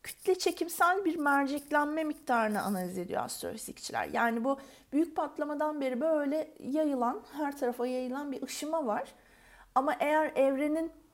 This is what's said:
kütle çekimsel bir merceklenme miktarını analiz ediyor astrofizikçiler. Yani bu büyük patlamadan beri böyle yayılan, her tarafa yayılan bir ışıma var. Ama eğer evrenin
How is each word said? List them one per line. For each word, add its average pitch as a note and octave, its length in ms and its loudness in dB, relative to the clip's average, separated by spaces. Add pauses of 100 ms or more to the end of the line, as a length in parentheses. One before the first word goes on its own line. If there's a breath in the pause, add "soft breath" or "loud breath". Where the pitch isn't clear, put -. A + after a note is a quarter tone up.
kütle - 320 0
çekimsel F4+ 680 2
bir E4 120 0
merceklenme D4 880 2
miktarını A3+ 580 0
analiz F#3 360 -2
ediyor F3+ 260 -4
astrofizikçiler. - 880 -6
Yani A3+ 320 2
bu C4+ 140 0 (340 loud breath)
büyük D#4 240 0
patlamadan D4 640 -2
beri B3+ 200 -2
böyle D#4 600 0
yayılan, C#4+ 600 0 (120)
her C#4+ 260 -4
tarafa A#3+ 280 0
yayılan B3+ 460 -4
bir - 100 -6
ışıma D4+ 440 -4
var. A3 280 -2 (600 loud breath)
Ama C#4 260 4
eğer D4+ 360 4
evrenin D4 560 2 (220)